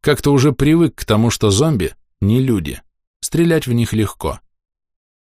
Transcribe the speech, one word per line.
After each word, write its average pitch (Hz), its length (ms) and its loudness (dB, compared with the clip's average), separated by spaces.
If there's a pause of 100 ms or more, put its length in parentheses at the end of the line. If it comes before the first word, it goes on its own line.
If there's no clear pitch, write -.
Как-то 147 320 0
уже 139 200 4
привык 156 420 2
к - 100 -14
тому, 110 260 2
что 107 200 0
зомби 107 440 0 (260)
не 110 200 2
люди, 95 420 -2 (380)
стрелять 165 460 -2
в 123 60 -2
них 117 200 -2
легко. 104 480 -4 (840)